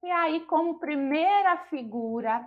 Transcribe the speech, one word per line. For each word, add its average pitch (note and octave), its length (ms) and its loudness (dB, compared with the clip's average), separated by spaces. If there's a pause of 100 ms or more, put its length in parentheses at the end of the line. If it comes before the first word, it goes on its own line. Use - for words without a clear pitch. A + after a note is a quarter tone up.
E - 20 -6
aí, E4 360 0
como E4 340 0
primeira D#4+ 840 2
figura A3+ 800 -4